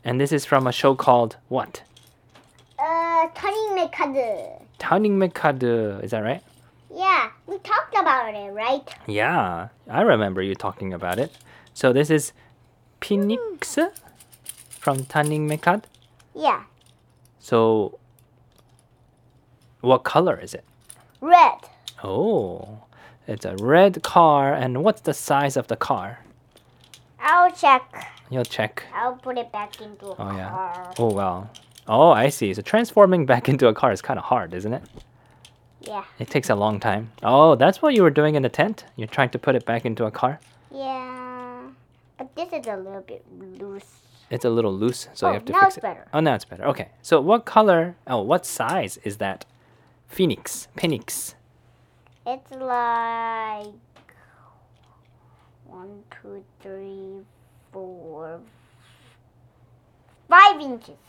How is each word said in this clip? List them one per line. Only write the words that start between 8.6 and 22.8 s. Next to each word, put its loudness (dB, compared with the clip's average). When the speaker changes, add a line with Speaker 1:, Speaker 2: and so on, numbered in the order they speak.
Speaker 1:
Yeah, -2
I -2
remember 2
you -4
talking -8
about -4
it. -4
So 2
this 2
is 2
Phoenix -4
from -4
Turning -2
Red -6
Card? 0
Speaker 2:
Yeah. -2
Speaker 1:
So, 0
what 6
color 2
is -16
it? -16
Speaker 2:
Red. 6
Speaker 1:
Oh, -4